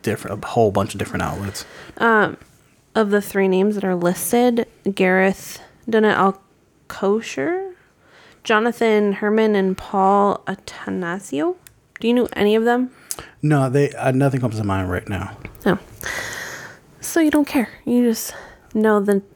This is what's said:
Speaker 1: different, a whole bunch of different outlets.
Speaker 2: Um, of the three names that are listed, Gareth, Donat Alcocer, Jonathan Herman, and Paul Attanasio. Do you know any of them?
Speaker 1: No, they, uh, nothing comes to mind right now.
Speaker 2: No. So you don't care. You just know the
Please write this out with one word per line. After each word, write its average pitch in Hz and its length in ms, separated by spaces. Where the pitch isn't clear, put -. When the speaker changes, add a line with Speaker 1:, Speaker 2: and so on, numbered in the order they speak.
Speaker 1:
different, 104 420
a - 40
whole 110 240
bunch 98 220
of 101 60
different 95 240
outlets. 90 420
Speaker 2:
Um, 220 400
of 214 160
the 202 100
three 196 260
names 190 280
that 196 100
are 185 100
listed, 233 720
Gareth, 190 680
Donat 220 260
Alcocer, 285 840
Jonathan 220 720
Herman, 214 420
and 190 220
Paul 202 680
Attanasio. 196 1080
Do 226 80
you 240 40
know 247 200
any 208 220
of 220 100
them? 247 260
Speaker 1:
No, 143 280
they, 143 240
uh, 131 180
nothing 135 300
comes 110 160
to 107 80
mind 95 260
right 90 160
now. 92 300
Speaker 2:
No. - 140
So - 220
you 302 100
don't 294 140
care. 254 240
You 247 180
just 226 300
know 214 260
the 196 220